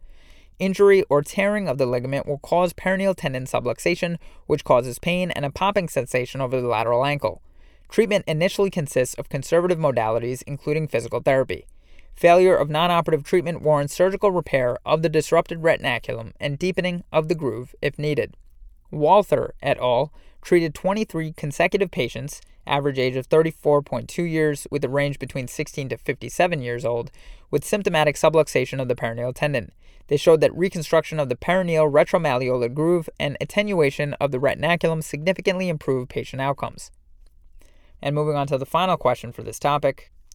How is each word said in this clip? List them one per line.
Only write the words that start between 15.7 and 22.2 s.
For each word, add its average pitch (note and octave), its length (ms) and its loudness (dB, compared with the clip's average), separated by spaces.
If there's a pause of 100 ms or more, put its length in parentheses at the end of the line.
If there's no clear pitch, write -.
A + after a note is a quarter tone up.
and C#3+ 180 -4
deepening F3+ 540 -2
of D#3 160 0
the D#3+ 80 0
groove B2+ 460 -6
if C#3+ 180 -4
needed. D3 380 -2 (540)
Walther D3+ 680 2
et C3+ 160 0
al. B2 360 0 (280)
treated E3+ 320 2
twenty-three F3+ 600 -4
consecutive F3 580 0
patients, C3 480 -6 (260)